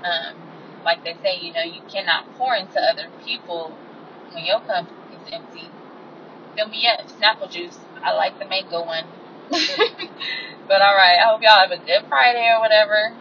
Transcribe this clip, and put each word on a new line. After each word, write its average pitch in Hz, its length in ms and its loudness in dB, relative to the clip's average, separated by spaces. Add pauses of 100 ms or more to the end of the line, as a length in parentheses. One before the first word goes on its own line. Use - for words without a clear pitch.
Um, 170 320 -6 (480)
like 165 200 -2
they 170 180 -8
say, 185 180 -2
you 170 120 -12
know, 165 100 -4
you 170 280 -10
cannot 185 360 -4 (120)
pour 254 160 -2
into 190 260 -4
other - 280 -2 (160)
people 165 460 -10 (640)
when 165 120 -14
your 185 160 -2
cup 175 260 -6 (260)
is - 200 -18
empty. - 360 -16 (880)
Fill 214 120 -4
me - 200 -4
up, - 200 -2
Snapple 202 420 -4
juice. - 280 -14 (240)
I - 120 -2
like - 240 -2
the - 80 -12
mango 180 380 -6
one. 165 200 -8 (460)
<laughs> 311 600 -4 (580)
But 196 140 4
all 202 140 6
right, 180 220 6
I 220 120 4
hope 220 120 0
y'all 214 180 8
have 185 100 4
a 175 80 -6
good 175 300 -2
Friday 240 440 2
or 226 80 2
whatever. 214 600 2